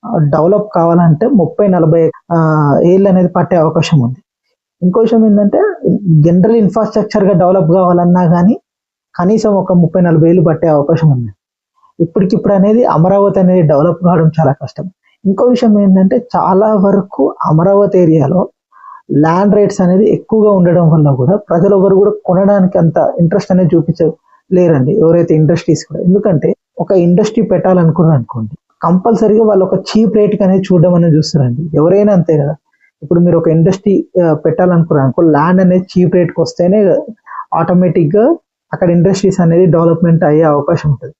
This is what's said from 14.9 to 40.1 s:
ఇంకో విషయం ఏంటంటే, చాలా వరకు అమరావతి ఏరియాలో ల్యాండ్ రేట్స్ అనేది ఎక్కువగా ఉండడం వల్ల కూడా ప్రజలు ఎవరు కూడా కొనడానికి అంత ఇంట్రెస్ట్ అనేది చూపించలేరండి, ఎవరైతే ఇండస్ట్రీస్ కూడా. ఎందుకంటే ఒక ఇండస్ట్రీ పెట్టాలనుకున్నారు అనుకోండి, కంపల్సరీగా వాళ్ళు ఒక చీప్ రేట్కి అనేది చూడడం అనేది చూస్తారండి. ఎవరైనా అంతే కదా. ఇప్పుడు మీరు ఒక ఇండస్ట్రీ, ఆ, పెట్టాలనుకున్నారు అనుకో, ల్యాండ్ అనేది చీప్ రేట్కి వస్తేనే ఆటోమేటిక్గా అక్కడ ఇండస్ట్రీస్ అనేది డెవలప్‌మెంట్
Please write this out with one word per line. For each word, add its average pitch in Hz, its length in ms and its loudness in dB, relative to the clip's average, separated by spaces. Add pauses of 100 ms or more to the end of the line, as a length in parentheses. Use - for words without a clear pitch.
ఇంకో 196 180 -2
విషయం 240 360 2
ఏంటంటే, 190 460 2 (100)
చాలా 190 380 0
వరకు 196 600 -2 (120)
అమరావతి 196 520 0
ఏరియాలో 160 500 0 (640)
ల్యాండ్ 170 420 0
రేట్స్ 208 260 0
అనేది 185 320 2
ఎక్కువగా 214 380 0
ఉండడం 175 400 2
వల్ల 151 200 2
కూడా 131 260 0
ప్రజలు 202 400 0
ఎవరు 196 180 2
కూడా 202 180 2 (120)
కొనడానికి 185 540 0
అంత 165 400 0
ఇంట్రెస్ట్ 180 340 -2
అనేది 180 240 0
చూపించలేరండి, 165 1160 -2
ఎవరైతే 170 420 2
ఇండస్ట్రీస్ 156 500 0
కూడా. - 180 -12
ఎందుకంటే 185 520 0 (260)
ఒక 175 120 -4
ఇండస్ట్రీ 190 520 0
పెట్టాలనుకున్నారు 175 720 0
అనుకోండి, 110 400 -8 (260)
కంపల్సరీగా 214 640 0
వాళ్ళు 202 200 2
ఒక 185 100 -4
చీప్ 220 420 -2
రేట్కి 208 280 0
అనేది 185 180 0
చూడడం 180 320 2
అనేది 170 220 2
చూస్తారండి. 151 580 -2
ఎవరైనా 190 380 2
అంతే 165 260 0
కదా. 147 180 -4 (460)
ఇప్పుడు 170 180 -2
మీరు 175 180 2
ఒక 165 100 -2
ఇండస్ట్రీ, 170 580 0 (160)
ఆ, 165 100 0
పెట్టాలనుకున్నారు 165 720 0
అనుకో, 135 180 -2
ల్యాండ్ 165 380 2
అనేది 185 240 0
చీప్ 180 300 -2
రేట్కి 170 260 -2
వస్తేనే 180 560 0 (580)
ఆటోమేటిక్గా 180 840 0 (360)
అక్కడ 175 180 -2
ఇండస్ట్రీస్ 185 500 0
అనేది 170 260 2
డెవలప్‌మెంట్ 165 580 0